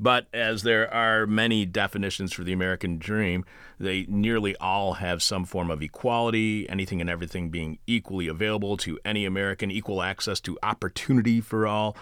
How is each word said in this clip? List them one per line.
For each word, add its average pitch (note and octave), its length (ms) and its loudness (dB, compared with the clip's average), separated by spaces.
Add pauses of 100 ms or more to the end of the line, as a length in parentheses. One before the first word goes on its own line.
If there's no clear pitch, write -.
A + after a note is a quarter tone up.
But B2 300 4
as A2+ 300 0
there A2+ 320 4
are A2 320 4
many A2 400 4
definitions G2 640 -2
for F2+ 100 -8
the F2+ 120 -2
American F#2 440 -2
dream, F2+ 460 0 (340)
they F#2+ 300 -2
nearly G#2 480 2
all F#2+ 380 0
have F2+ 280 -2
some F#2 220 0
form F2+ 260 -2
of D#2 120 -2
equality, A2+ 880 0
anything F#2 320 -2
and E2+ 80 -2
everything F2 400 -4
being D#2+ 360 -6
equally G2 400 -2
available G2+ 520 -2
to D#2+ 260 -6
any G#2 220 -2
American, G2 440 -2
equal G2 300 -4
access F#2+ 400 -4
to - 220 -6
opportunity A2+ 800 2
for A2 240 0
all, G#2+ 360 0